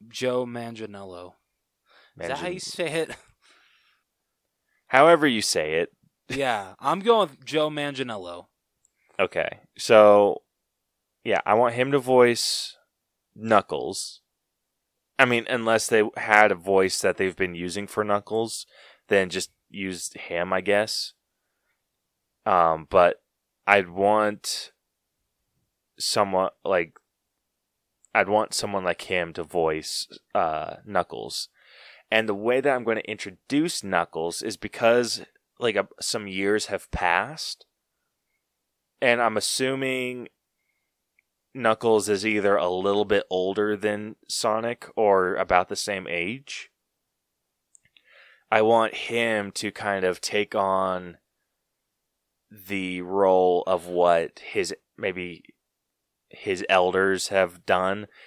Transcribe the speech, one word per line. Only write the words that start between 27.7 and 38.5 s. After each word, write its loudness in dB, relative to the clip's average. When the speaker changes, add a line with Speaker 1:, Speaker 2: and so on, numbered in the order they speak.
Speaker 2:
I'd 2
want 0
someone -4
like -2
him -4
to -8
voice, -2
uh, -4
Knuckles. -6
And 2
the -2
way 0
that 0
I'm -4
gonna -2
introduce -6
Knuckles -4
is -8
because, 0
like, -2
a, 2
some -6
years 0
have -8
passed, -4